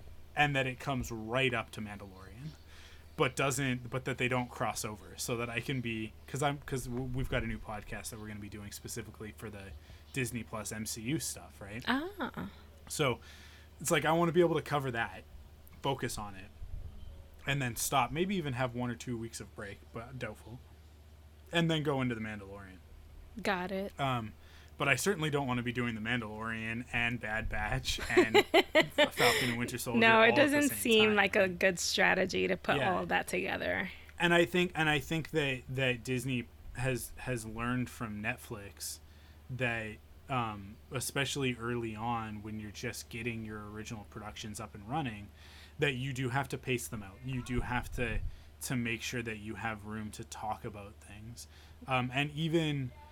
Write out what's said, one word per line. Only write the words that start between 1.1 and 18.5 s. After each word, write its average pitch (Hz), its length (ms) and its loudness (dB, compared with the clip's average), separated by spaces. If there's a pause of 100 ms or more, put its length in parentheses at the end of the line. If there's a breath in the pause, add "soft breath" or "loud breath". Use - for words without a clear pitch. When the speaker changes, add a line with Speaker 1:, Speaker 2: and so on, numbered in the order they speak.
Speaker 1:
right 120 420 2
up 113 180 -2
to 113 100 -8
Mandalorian, 101 680 -10 (680 loud breath)
but 143 180 4
doesn't, 127 540 2
but 127 160 -4
that 131 120 -2
they 123 100 2
don't 123 220 2
cross - 340 -2
over, 107 320 -8
so 120 220 -2
that 117 120 -2
I 117 120 -2
can 135 180 -2
be, 110 320 -4 (160)
'cause 135 160 -4
I'm, 143 220 2
'cause 127 200 -4
w-, 127 280 -4
we've 127 160 -2
got 123 140 0
a 117 40 -2
new 110 120 -2
podcast 104 500 -8
that 113 100 -10
we're 107 80 -10
gonna 104 140 -8
be 101 80 -10
doing 104 220 -10
specifically 107 680 -10
for 110 120 -8
the 101 140 -12 (480 soft breath)
Disney 123 320 -2
Plus 107 300 -6
M 107 120 -4
C - 180 -8
U 143 160 0
stuff, - 420 -8
right? 104 260 -10
Speaker 2:
Ah. 294 220 0 (800 loud breath)
Speaker 1:
So 131 300 2 (600 loud breath)
it's 165 120 0
like, 151 140 4
I 151 60 6
wanna 170 220 6
be 175 80 8
able 165 140 6
to 143 60 2
cover 135 300 0
that, 110 320 -2 (580)
focus 131 360 0
on 104 180 -8
it, 95 140 -14 (1000)
and 139 140 2
then 117 140 0
stop, 127 360 2
maybe 190 260 0
even 147 160 -2